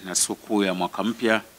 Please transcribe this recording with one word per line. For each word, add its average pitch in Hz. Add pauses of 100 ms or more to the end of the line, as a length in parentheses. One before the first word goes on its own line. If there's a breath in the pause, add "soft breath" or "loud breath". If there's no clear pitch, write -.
na 90
sikukuu 104
ya 92
mwaka 90
mpya. 113 (180)